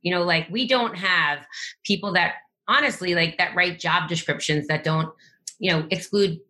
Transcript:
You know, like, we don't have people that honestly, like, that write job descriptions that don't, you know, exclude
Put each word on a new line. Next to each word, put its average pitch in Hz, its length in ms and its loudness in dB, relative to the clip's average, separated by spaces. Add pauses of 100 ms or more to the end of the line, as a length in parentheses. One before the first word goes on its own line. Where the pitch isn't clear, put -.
You 175 120 -2
know, 175 100 2
like, 165 260 2
we 233 180 -2
don't 240 300 0
have 165 480 0 (380)
people 196 300 -2
that 175 220 2 (320)
honestly, 208 460 0
like, 165 240 0
that 175 180 0
write 175 240 0
job 165 300 0
descriptions 151 580 -2
that 156 160 -2
don't, 160 280 0 (480)
you 190 120 2
know, 156 200 0
exclude 190 480 0 (100)